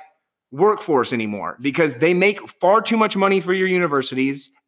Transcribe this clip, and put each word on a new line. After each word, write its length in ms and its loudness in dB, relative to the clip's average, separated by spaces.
workforce 640 0
anymore 480 -6
because 360 0
they 160 2
make 360 0
far 320 2
too 160 -2
much 180 0
money 240 2
for 140 -2
your 140 0
universities 800 -2